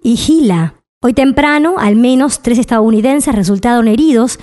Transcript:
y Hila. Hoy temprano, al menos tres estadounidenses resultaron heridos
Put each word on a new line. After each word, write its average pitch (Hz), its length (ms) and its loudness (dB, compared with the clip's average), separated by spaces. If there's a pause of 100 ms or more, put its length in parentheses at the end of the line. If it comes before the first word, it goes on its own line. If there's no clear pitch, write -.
y 240 100 0
Hila. 214 600 0 (280)
Hoy 254 100 0
temprano, 294 680 0
al 208 180 0
menos 254 460 0
tres 240 180 0
estadounidenses 226 720 0
resultaron 214 540 0
heridos 240 540 0